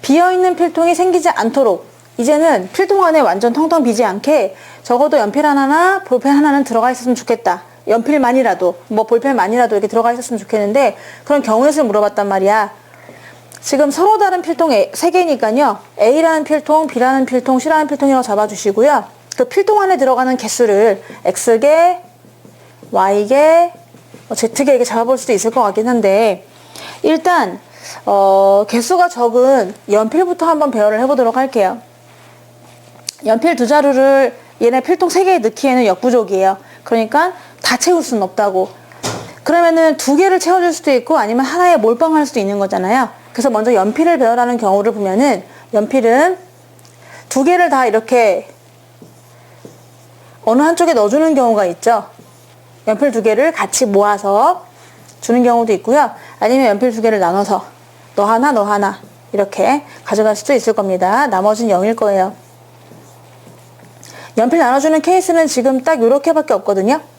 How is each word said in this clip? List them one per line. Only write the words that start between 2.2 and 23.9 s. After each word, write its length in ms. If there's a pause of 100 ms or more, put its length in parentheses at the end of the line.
필통 320
안에 160
완전 320
텅텅 320
비지 200
않게 520 (260)
적어도 360
연필 280
하나나 580
볼펜 300
하나는 300
들어가 260
있었으면 240
좋겠다. 480 (240)
연필만이라도, 880 (140)
뭐 180
볼펜만이라도 680
이렇게 100
들어가 260
있었으면 280
좋겠는데, 560 (280)
그런 160
경우의 300
수를 160
물어봤단 400
말이야. 460 (880)
지금 320
서로 260
다른 240
필통 300
A, 200
세 200
개니까요. 680 (220)
A라는 420
필통, 460
B라는 380
필통, 340
C라는 260
필통이라고 380
잡아주시고요. 800 (320)
그 80
필통 380
안에 160
들어가는 380
개수를 640 (240)
X개, 760 (880)
Y개, 840 (540)